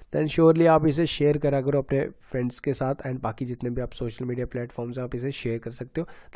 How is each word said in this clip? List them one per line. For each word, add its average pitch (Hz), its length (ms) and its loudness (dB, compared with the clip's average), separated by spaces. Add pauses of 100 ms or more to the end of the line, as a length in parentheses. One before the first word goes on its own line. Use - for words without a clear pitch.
(160)
then 156 160 0
surely 165 340 8
आप 160 200 6
इसे 156 200 2
शेयर 147 320 2
करा 143 220 2
करो 139 180 0
अपने 135 280 0 (160)
फ्रेंड्स 123 380 -4
के 143 120 -2
साथ, 135 220 -2
and 131 260 -6
बाकी 113 240 -6
जितने 120 260 -6
भी 123 120 -4
आप 120 100 -8
सोशल 123 320 -6
मीडिया 123 220 -4
प्लेटफॉर्म्स 120 520 -8
हैं, 127 60 -6
आप 131 100 -8
इसे 127 160 -4
शेयर 117 280 -4
कर 117 120 -10
सकते 127 300 -8
हो 170 60 -6 (300)